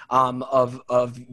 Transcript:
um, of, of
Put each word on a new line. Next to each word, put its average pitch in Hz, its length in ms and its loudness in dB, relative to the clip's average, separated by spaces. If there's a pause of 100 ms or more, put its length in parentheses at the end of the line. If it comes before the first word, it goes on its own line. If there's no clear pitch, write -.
(100)
um, 127 320 2
of, 127 360 0 (120)
of 123 280 0 (140)